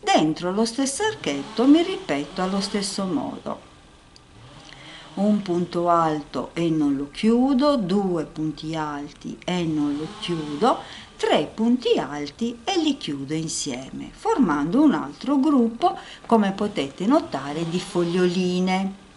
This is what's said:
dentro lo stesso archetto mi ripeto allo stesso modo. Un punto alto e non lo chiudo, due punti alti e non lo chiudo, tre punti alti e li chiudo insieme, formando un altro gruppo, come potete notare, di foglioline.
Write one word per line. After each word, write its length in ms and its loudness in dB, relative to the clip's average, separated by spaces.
dentro 520 2
lo 120 2
stesso 380 -2
archetto 640 -2
mi 160 8
ripeto 580 -4
allo 200 0
stesso 440 -4
modo. 540 -4
Un 280 2
punto 460 0
alto 640 0
e 180 0
non 240 2
lo 160 -6
chiudo, 680 4
due 500 0
punti 500 -6
alti 680 -8
e 200 -2
non 340 0
lo 80 -6
chiudo, 580 0
tre 360 2
punti 460 2
alti 640 -6
e 160 0
li 180 2
chiudo 380 -6
insieme, 800 -6
formando 680 2
un 140 6
altro 460 -2
gruppo, 580 2
come 260 4
potete 540 -4
notare, 640 0
di 120 -2
foglioline. 1300 0